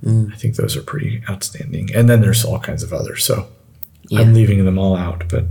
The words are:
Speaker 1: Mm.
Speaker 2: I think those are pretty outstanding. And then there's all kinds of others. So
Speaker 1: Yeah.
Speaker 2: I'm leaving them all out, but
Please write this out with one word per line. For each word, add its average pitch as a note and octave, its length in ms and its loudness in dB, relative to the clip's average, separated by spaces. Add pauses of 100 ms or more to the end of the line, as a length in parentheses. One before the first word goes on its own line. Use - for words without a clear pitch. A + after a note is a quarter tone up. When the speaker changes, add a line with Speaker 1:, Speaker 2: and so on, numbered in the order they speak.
Speaker 1:
Mm. A2 260 0
Speaker 2:
I - 40 -14
think A#2 200 -4
those - 220 -2
are - 40 -8
pretty A#2 480 -8
outstanding. - 680 -8
And A#2+ 140 6
then A#2 120 6
there's - 240 2
all - 140 -4
kinds - 240 -8
of - 100 -8
others. - 320 -6
So - 220 -2 (640)
Speaker 1:
Yeah. A2 120 2
Speaker 2:
I'm A2+ 120 8
leaving G2+ 320 4
them F#2 140 2
all F#2+ 160 2
out, F2 340 -4
but - 220 -2